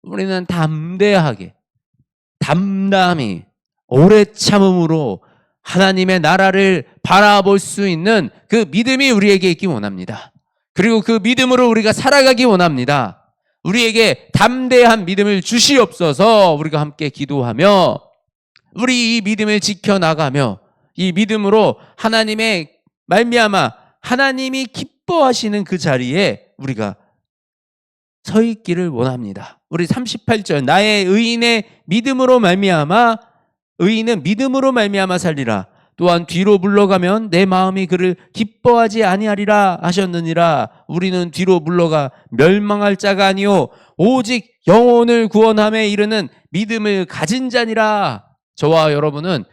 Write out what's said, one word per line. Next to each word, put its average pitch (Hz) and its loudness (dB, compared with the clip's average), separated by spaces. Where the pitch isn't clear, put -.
우리는 190 -8
담대하게, 165 -2
담담히, 180 -2
오래 190 6
참음으로 165 0
하나님의 185 0
나라를 190 2
바라볼 202 4
수 - -6
있는 175 0
그 220 2
믿음이 254 0
우리에게 196 2
있기 170 -4
원합니다. 104 -8
그리고 220 2
그 226 0
믿음으로 247 2
우리가 220 0
살아가기 262 2
원합니다. 143 0
우리에게 220 0
담대한 240 2
믿음을 196 0
주시옵소서. 208 2
우리가 151 -4
함께 147 -6
기도하며 143 0
우리 240 -2
이 233 -2
믿음을 214 -2
지켜나가며 156 -2
이 185 -2
믿음으로 202 0
하나님의 220 -4
말미암아 214 0
하나님이 262 -4
기뻐하시는 233 -4
그 185 -6
자리에 135 -4
우리가 110 -8
서 214 -2
있기를 180 -4
원합니다. 117 -8
우리 165 -4
삼십팔 226 -4
절, 143 -4
"나의 202 2
의인의 233 -2
믿음으로 254 2
말미암아, 190 2
의인은 220 0
믿음으로 262 0
말미암아 196 -2
살리라." 131 -4
또한 175 0
뒤로 196 2
물러가면 196 0
내 180 2
마음이 190 -2
그를 180 -2
기뻐하지 226 0
아니하리라 202 0
하셨느니라. 170 -2
우리는 180 -4
뒤로 180 0
물러가 160 -2
멸망할 202 2
자가 196 0
아니요 196 0
오직 240 0
영혼을 233 4
구원함에 214 2
이르는 208 -2
믿음을 208 -2
가진 240 -6
자니라. 214 -2
저와 156 2
여러분은 147 -4